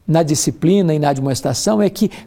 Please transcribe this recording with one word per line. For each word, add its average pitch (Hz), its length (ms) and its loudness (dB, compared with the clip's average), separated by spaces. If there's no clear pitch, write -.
na 160 160 2
disciplina 160 720 0
e 151 40 0
na 147 120 2
admoestação 139 680 -2
é 202 80 2
que 202 220 0